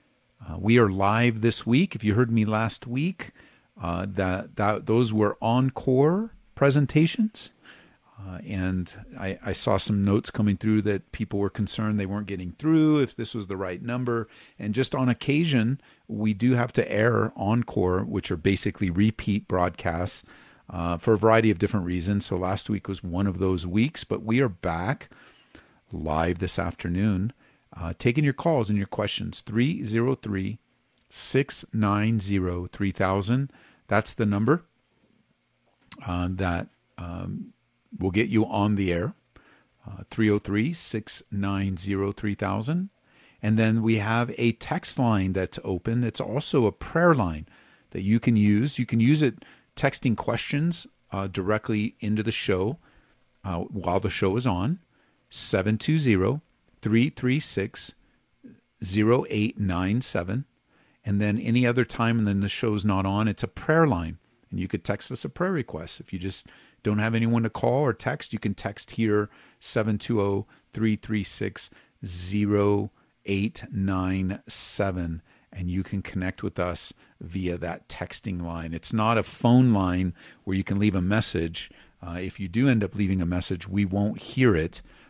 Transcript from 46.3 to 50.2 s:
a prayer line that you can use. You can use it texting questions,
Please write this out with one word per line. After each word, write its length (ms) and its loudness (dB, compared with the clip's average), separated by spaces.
a 80 2
prayer 400 2
line 340 -2
that 100 -6
you 180 2
can 160 2
use. 440 4
You 80 -2
can 120 0
use 220 6
it 240 0
texting 400 0
questions, 720 -2